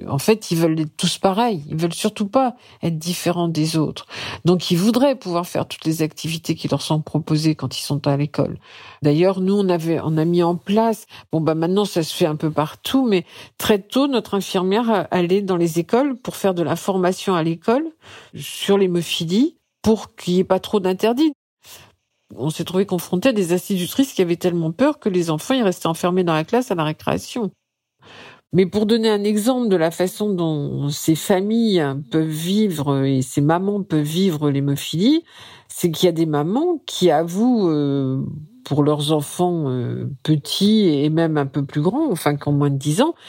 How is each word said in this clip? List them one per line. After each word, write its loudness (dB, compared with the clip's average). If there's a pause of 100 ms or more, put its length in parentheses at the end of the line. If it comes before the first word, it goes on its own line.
en -2
fait, 0
ils -2
veulent 2
être -4
tous -2
pareils. 0
Ils -6
veulent -2
surtout -4
pas 2 (260)
être -2
différents -2
des -2
autres. -2 (400)
Donc, 2
ils 4
voudraient 2
pouvoir -4
faire -4
toutes -14
les -2
activités -4
qui -6
leur -2
sont 0
proposées 0
quand -8
ils -8
sont -4
à 2
l'école. -2 (420)
D'ailleurs, 4
nous, 2
on 2
avait, 0
on 0
a 2
mis 2
en 2
place, 0 (280)
bon, 0
bah, 2
maintenant, 0
ça -2
se -6
fait 2
un -4
peu -2
partout, -2
mais 2 (320)
très 2
tôt, 0
notre -2
infirmière 0
allait 2
dans -2
les 0
écoles 2
pour -10
faire 0
de -2
la -2
formation 0
à 0
l'école 0 (520)
sur -2
l'hémophilie, 0 (240)
pour 0
qu'il -2
n'y 4
ait 4
pas 2
trop -2
d'interdits. 2 (1000)
On -4
s'est -4
trouvé 0
confronté 0
à 4
des 0
institutrices 0
qui 2
avaient 0
tellement 0
peur 0
que -6
les 0
enfants, -2
ils 0
restaient 0
enfermés 0
dans 0
la 0
classe -2
à -2
la 0
récréation. -4 (1000)
Mais 4
pour 0
donner 2
un 2
exemple 0
de 4
la 2
façon -2
dont -2
ces 0
familles 2 (240)
peuvent 0
vivre 0
et 2
ces -2
mamans 2
peuvent 0
vivre 0
l'hémophilie, 0 (440)
c'est -2
qu'il 2
y 4
a 2
des 0
mamans 0
qui 2
avouent, 2
euh, 0 (380)
pour 0
leurs 2
enfants, -2
euh, -4 (140)
petits 2
et 2
même 2
un 2
peu -4
plus -4
grands, 0
enfin 0
qui -8
ont 2
moins 2
de 0
dix 0
ans, 0 (160)